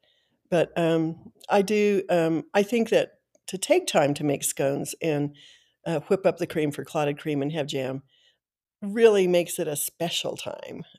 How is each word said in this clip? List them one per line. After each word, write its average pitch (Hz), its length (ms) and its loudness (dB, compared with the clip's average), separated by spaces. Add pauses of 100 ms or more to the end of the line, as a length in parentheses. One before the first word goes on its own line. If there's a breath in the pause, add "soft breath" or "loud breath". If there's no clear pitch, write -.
(500)
But, - 280 0
um, 165 540 0 (180)
I 202 140 4
do, 208 460 2
um, 165 340 2 (100)
I 202 100 4
think 226 260 0
that - 300 0 (280)
to 185 100 -8
take 359 300 2
time 147 280 4
to 151 80 -6
make 147 200 0
scones 139 580 -2
and, 147 340 -2 (500 soft breath)
uh, 160 160 -2
whip 190 240 0
up 165 120 2
the 135 100 -4
cream 151 240 -2
for 139 140 -10
clotted 147 340 -4
cream 147 220 -4
and 147 120 -4
have 147 140 -4
jam 135 360 -6 (800)
really 208 460 4
makes 175 320 0
it 156 80 -4
a 147 80 -4
special - 640 -6
time. - 460 -12 (160)